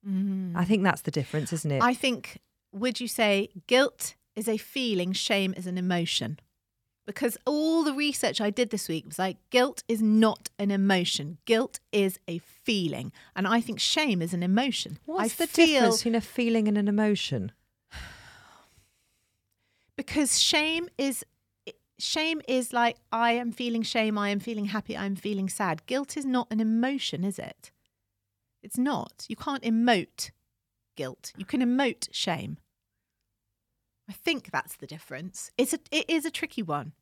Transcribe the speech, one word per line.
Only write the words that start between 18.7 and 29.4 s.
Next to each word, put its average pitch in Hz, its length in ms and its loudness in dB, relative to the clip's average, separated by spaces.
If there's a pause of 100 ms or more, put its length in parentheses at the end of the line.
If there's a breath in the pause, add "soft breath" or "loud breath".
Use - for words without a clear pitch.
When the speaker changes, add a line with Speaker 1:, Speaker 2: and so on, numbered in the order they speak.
Speaker 1:
Because - 440 0
shame 320 580 2
is, 277 280 -2 (720)
shame 311 500 -2
is 254 260 0
like, 240 240 2 (140)
I 233 220 2
am 240 180 -2
feeling 233 300 -2
shame, 214 360 0
I 202 120 0
am 202 100 0
feeling 208 260 -4
happy, 208 300 -4
I 196 100 -6
am 196 100 -2
feeling 196 340 -2
sad. 170 360 -2
Guilt 269 320 -4
is 277 80 -4
not 254 260 0
an 220 80 0
emotion, 226 640 0
is 196 160 -2
it? - 320 -14 (880)
It's - 160 -10
not. - 500 -4
You 226 80 -8
can't 277 280 -6